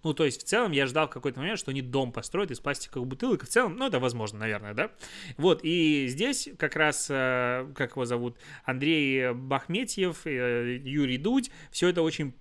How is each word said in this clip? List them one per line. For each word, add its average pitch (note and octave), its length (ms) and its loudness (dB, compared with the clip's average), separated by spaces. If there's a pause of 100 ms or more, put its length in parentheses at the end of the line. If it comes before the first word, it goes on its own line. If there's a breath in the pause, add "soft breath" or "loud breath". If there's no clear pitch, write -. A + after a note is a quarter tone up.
Ну, D#3+ 80 0
то D#3+ 120 2
есть, C3 180 0
в - 20 -14
целом, A3+ 280 2
я C#3 140 4
ждал D3 200 2
в - 40 -8
какой-то C3 300 -4
момент, F#3 180 -4
что - 120 -6
они C3+ 120 -4
дом B2+ 300 0
построят E3+ 380 -4
из A#2 100 -8
пластиковых C3+ 480 -4
бутылок. F#3 360 0
В - 40 -14
целом, A3 280 2
ну, C4 100 -2
это F3+ 120 0
возможно, A2+ 400 -2
наверное, G#2 360 -4
да? E3+ 160 -2 (480 loud breath)
Вот, E3 240 4
и D#3 460 4
здесь F3+ 400 -2 (100)
как - 180 0
раз, D3+ 340 2
э, B2+ 640 2
как B2+ 180 -4
его C3+ 120 -2
зовут, A#2+ 320 -2 (280 loud breath)
Андрей C3+ 680 2
Бахметьев, E3 920 -2
э, B2 580 0
Юрий C3+ 320 2
Дудь. A#3 340 2 (200 loud breath)
Все - 180 2
это F3 140 4
очень D#3 380 0